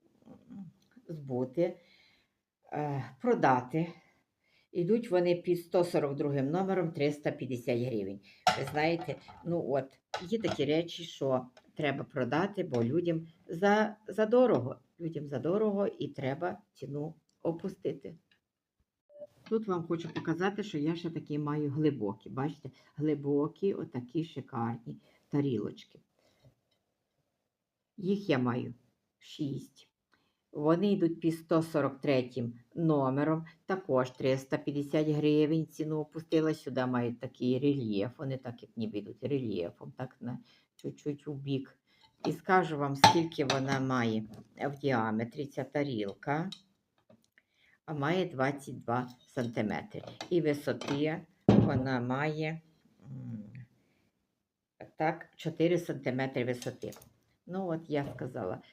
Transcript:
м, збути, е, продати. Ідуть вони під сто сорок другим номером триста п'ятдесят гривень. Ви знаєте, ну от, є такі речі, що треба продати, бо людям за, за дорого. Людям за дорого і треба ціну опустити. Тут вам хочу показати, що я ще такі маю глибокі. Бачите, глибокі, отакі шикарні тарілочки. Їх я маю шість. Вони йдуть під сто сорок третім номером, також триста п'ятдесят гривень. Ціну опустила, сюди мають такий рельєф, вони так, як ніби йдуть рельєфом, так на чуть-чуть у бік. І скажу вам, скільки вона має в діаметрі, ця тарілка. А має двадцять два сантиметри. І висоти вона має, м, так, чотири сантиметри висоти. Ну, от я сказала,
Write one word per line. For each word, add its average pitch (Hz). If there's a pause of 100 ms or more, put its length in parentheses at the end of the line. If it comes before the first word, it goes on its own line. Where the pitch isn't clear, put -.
(260)
м, - (380)
збути, 143 (960)
е, 143 (160)
продати. 160 (800)
Ідуть 185
вони 175
під 175
сто 180
сорок 151
другим 143
номером 185
триста 147
п'ятдесят 120
гривень. 107 (380)
Ви 139
знаєте, 156 (280)
ну 165
от, - (240)
є 190
такі 156
речі, 165
що 135 (280)
треба 139
продати, 160
бо 120
людям 165 (200)
за, 202 (120)
за 220
дорого. 214 (240)
Людям 160
за 143
дорого 202
і -
треба 160 (140)
ціну 143 (280)
опустити. 165 (1300)
Тут 220
вам 175
хочу 165
показати, 190
що 165
я 156
ще 170
такі 151
маю 151
глибокі. 123
Бачите, 135 (260)
глибокі, 147
отакі 123
шикарні 120 (320)
тарілочки. - (2000)
Їх 202
я 143
маю 123 (440)
шість. - (720)
Вони 170
йдуть 165
під 165
сто 165
сорок 139
третім 123 (200)
номером, 151 (200)
також 131
триста 135
п'ятдесят 143
гривень. 151
Ціну 156
опустила, 160
сюди 127
мають 120
такий 127
рельєф, 123
вони 135
так, 120
як -
ніби 107
йдуть 110
рельєфом, 117
так 127
на 120 (380)
чуть-чуть 143
у 151
бік. 139 (480)
І 160
скажу 156
вам, 139
скільки 160
вона 135
має 117 (320)
в 139
діаметрі, 117
ця 143
тарілка. 143 (1300)
А 151
має 165
двадцять 135
два 123 (180)
сантиметри. 113 (280)
І 175
висоти 147 (280)
вона 131
має, 156 (440)
м, 120 (1400)
так, 165
чотири 170
сантиметри 135
висоти. 120 (600)
Ну, 185
от 160
я 143
сказала, 127 (100)